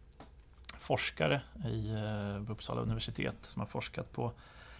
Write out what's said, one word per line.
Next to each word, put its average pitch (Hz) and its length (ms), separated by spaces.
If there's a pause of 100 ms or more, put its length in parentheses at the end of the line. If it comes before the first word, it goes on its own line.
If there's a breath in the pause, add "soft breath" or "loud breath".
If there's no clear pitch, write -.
(800)
forskare - 640 (240)
i, 110 260
eh, 107 600
Uppsala 120 300
universitet - 600
som - 180
har 110 80
forskat - 440
på, 120 200 (480 loud breath)